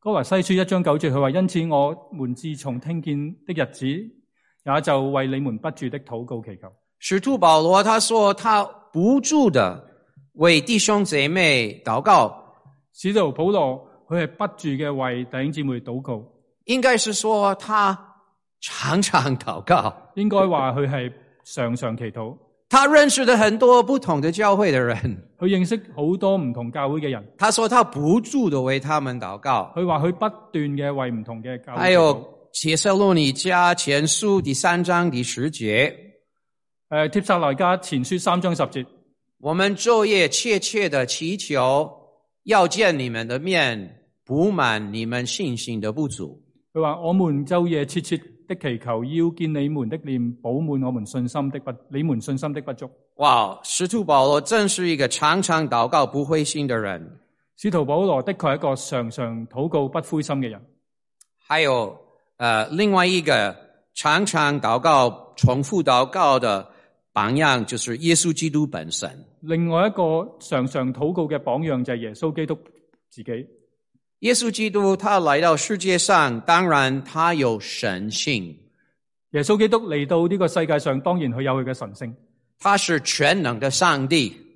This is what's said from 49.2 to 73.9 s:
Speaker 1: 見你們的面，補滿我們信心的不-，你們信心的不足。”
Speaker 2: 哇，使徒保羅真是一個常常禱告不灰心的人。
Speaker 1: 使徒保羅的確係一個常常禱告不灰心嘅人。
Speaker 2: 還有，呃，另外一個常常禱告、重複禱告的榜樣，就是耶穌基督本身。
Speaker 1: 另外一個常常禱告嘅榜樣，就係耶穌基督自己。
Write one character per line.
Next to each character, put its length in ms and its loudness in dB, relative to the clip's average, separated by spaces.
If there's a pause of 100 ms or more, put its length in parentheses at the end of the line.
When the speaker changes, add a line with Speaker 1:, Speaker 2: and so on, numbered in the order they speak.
Speaker 1:
見 220 -4
你 160 -2
們 200 -4
的 100 -8
面， 420 -4
補 180 -4
滿 240 -2
我 80 -2
們 140 -6
信 220 -4
心 240 -4
的 80 -8
不-， 120 -12 (200)
你 100 -4
們 200 -2
信 160 -6
心 160 -6
的 80 -8
不 120 -10
足。” 160 -14 (280)
Speaker 2:
哇， 460 4
使 240 -4
徒 160 -2
保 220 4
羅 160 4
真 260 2
是 200 -2
一 100 0
個 100 0
常 320 2
常 300 0
禱 180 2
告 180 2
不 200 -4
灰 180 0
心 220 -4
的 120 -2
人。 420 -8 (380)
Speaker 1:
使 120 -2
徒 160 2
保 160 0
羅 220 2
的 100 -4
確 200 0
係 20 0
一 40 -6
個 160 -2
常 360 -6
常 360 -8
禱 200 -6
告 200 0
不 140 -4
灰 200 -4
心 160 -4
嘅 120 -4
人。 100 -14 (880)
Speaker 2:
還 140 2
有， 340 0 (420)
呃， 320 2
另 220 2
外 140 4
一 160 2
個 340 2 (380)
常 320 2
常 340 0
禱 200 0
告、 560 2
重 260 2
複 220 -2
禱 240 4
告 320 2
的 280 -2 (440)
榜 240 0
樣， 300 2
就 120 -8
是 200 -6
耶 180 2
穌 180 0
基 160 -4
督 160 0
本 260 -8
身。 160 -8 (340)
Speaker 1:
另 280 -2
外 160 2
一 60 0
個 360 -2 (120)
常 260 -2
常 260 -4
禱 220 -4
告 140 -2
嘅 100 -4
榜 240 -4
樣， 220 -2
就 100 -6
係 40 -4
耶 180 -10
穌 180 -4
基 140 -4
督 100 -6 (540)
自 100 -20
己。 260 -10 (720)